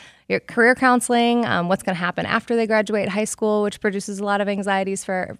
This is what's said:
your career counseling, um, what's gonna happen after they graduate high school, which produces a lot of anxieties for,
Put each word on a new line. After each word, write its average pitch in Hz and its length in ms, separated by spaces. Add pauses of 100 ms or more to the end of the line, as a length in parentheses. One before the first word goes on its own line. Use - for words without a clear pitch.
(300)
your 190 100
career 240 360
counseling, 240 720
um, 175 220
what's 196 160
gonna 185 140
happen 175 280
after 233 300
they 226 120
graduate 208 420
high 208 160
school, 214 380
which 208 180
produces 196 380
a 202 40
lot 202 160
of 202 80
anxieties 196 560
for, 185 360